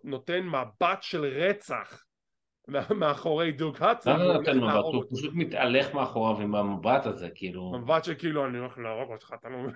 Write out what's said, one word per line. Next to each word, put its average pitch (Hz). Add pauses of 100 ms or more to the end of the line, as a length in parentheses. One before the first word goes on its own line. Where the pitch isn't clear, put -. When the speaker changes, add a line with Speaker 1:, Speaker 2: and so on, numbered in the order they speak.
Speaker 1:
נותן 170
מבט 160
של 156
רצח 143 (640)
מא-, 139
מאחורי 156
דוק 151
הדסון, 196
Speaker 2:
למה 165
Speaker 1:
והוא 180
Speaker 2:
נותן 151
Speaker 1:
הולך 127
Speaker 2:
מבט? 110
Speaker 1:
להרוג 135
Speaker 2:
הוא 120
Speaker 1:
אותו. 127
Speaker 2:
פשוט 147
מתהלך 135
מאחוריו 113
עם 104
המבט 104
הזה, 87
כאילו. 90
Speaker 1:
מבט 131
שכאילו, 151
"אני 123
הולך 123
להרוג 117
אותך, 110
אתה 117
לא 127
מבין." 127